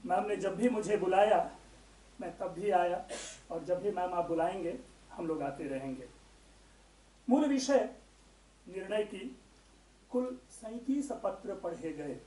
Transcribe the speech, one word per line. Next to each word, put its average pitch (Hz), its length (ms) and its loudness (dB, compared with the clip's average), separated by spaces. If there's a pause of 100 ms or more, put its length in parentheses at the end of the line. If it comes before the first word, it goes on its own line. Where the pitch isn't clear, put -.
मैम 196 200 2
ने 208 100 0
जब 185 200 -2
भी 233 140 4
मुझे 208 280 2
बुलाया, 185 540 6 (720)
मैं - 160 -8
तब 185 100 -4
भी 180 220 -2
आया, 175 380 4 (440)
और 165 120 -4
जब 180 180 0
भी 202 100 0
मैम 180 220 -2
आप 170 140 0
बुलाएंगे, 170 520 0 (320)
हम 170 160 -6
लोग 156 140 -2
आते 139 220 -4
रहेंगे। 131 440 -6 (1200)
मूल 294 160 6
विषय 277 500 2 (760)
निर्णय 190 340 -2
की 208 340 -8 (720)
कुल 254 300 -2 (100)
सैंतीस 240 600 -4
पत्र 196 440 -4
पढ़े 165 380 -6
गए। 147 340 -8